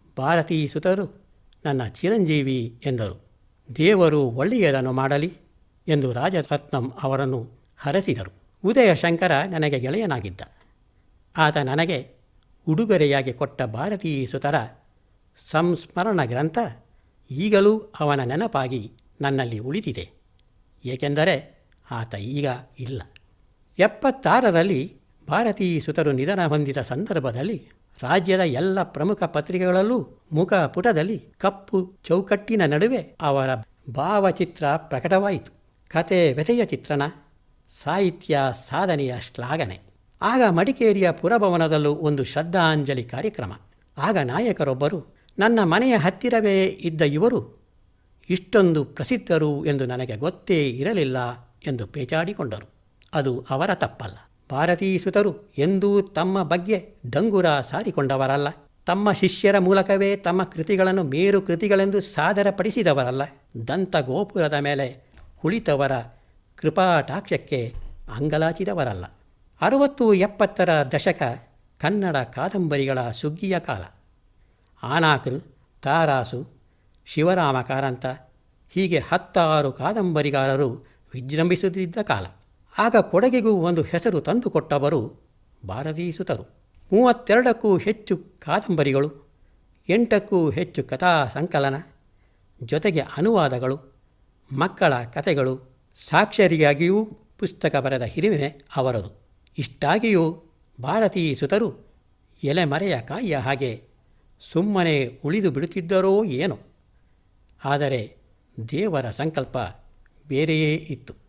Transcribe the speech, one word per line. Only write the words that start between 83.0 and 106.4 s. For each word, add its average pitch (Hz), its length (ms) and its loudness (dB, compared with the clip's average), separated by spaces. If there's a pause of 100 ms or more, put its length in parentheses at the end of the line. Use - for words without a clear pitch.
ಕೊಡಗಿಗೂ 226 520 2
ಒಂದು 170 300 2
ಹೆಸರು 170 380 -2
ತಂದುಕೊಟ್ಟವರು 151 1000 0 (440)
ಭಾರತೀ 156 460 -6
ಸುತರು. - 300 -6 (500)
ಮೂವತ್ತೆರಡಕ್ಕೂ 233 840 4
ಹೆಚ್ಚು 208 380 -2
ಕಾದಂಬರಿಗಳು, 151 1120 -2 (600)
ಎಂಟಕ್ಕೂ 202 640 2
ಹೆಚ್ಚು 175 340 -4
ಕಥಾ 160 420 2
ಸಂಕಲನ, 139 480 -2 (880)
ಜೊತೆಗೆ 156 380 0
ಅನುವಾದಗಳು, 139 920 0 (580)
ಮಕ್ಕಳ 147 520 0
ಕಥೆಗಳು, 135 680 -4 (260)
ಸಾಕ್ಷರಿಯಾಗಿಯೂ 170 1080 4 (340)
ಪುಸ್ತಕ - 380 -2
ಬರೆದ 131 260 -2
ಹಿರಿಮೆ 151 580 -2 (160)
ಅವರದು. - 460 -4 (360)
ಇಷ್ಟಾಗಿಯೂ 170 840 0 (380)
ಭಾರತೀ 170 540 0
ಸುತರು 202 540 -2 (560)
ಎಲೆಮರೆಯ 151 560 0
ಕಾಯಿಯ 156 360 -6
ಹಾಗೆ 131 480 -4 (680)
ಸುಮ್ಮನೆ 165 720 0
ಉಳಿದು 185 260 0
ಬಿಡುತ್ತಿದ್ದರೋ 185 720 0
ಏನೋ. 147 340 -4 (1080)